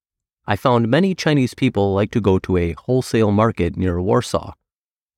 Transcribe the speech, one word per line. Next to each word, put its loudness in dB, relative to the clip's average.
I -2
found 2
many 2
Chinese 0
people 0
like 0
to 0
go 2
to -2
a 0
wholesale 0
market 0
near -2
Warsaw, -2